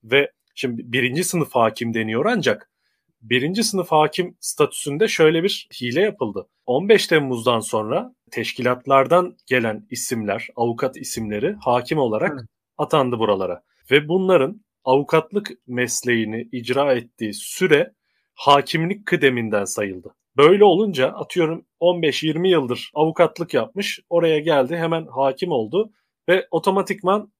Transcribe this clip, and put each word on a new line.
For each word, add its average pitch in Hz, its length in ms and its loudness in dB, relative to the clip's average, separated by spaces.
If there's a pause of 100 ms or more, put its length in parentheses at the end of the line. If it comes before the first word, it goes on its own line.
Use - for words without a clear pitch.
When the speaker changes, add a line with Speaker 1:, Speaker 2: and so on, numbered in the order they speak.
Speaker 1:
Ve 135 260 2 (240)
şimdi 120 380 -6
birinci 131 320 0
sınıf 165 300 -4
hakim 117 400 0
deniyor 110 340 -2
ancak - 420 -2 (520)
birinci 139 420 -2
sınıf 185 280 -4
hakim 156 480 0
statüsünde 156 680 -2
şöyle 165 340 2
bir - 260 -4 (120)
hile 123 200 -2
yapıldı. 123 480 -4 (180)
On 151 220 0
beş 208 180 6
Temmuz'dan 123 540 2
sonra 117 540 -4 (160)
teşkilatlardan 135 1040 0 (100)
gelen 113 440 -2
isimler, 113 680 -6
avukat 120 400 -2
isimleri 113 640 -6
hakim 123 380 0
olarak 123 400 0
Speaker 2:
Evet. 110 80 -16 (320)
Speaker 1:
Atandı 135 400 0
buralara. 95 440 -2 (280)
Ve 147 180 2
bunların 185 520 2 (240)
avukatlık 156 680 0 (160)
mesleğini 120 840 -4
icra 131 400 -2
ettiği 113 420 -6
süre 170 580 0 (420)
hakimlik 160 720 0
kıdeminden 120 580 0
sayıldı. 95 500 -8 (220)
Böyle 185 280 8
olunca 185 440 4
atıyorum 165 560 -4 (160)
on 175 220 0
beş 147 200 0
yirmi 160 280 0
yıldır 135 440 0
avukatlık 160 600 0
yapmış, 190 460 -4 (100)
oraya 165 280 2
geldi, 151 380 0
hemen 165 300 -2
hakim 135 460 -2
oldu 143 380 -2 (380)
ve 185 220 2
otomatikman 196 880 -2